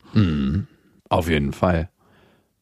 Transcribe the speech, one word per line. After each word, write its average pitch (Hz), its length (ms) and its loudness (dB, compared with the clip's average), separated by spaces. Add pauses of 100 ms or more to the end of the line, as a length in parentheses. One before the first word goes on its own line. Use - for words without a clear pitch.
(140)
Mhm. 80 540 0 (420)
Auf 90 180 0
jeden 71 240 0
Fall. 85 380 0 (720)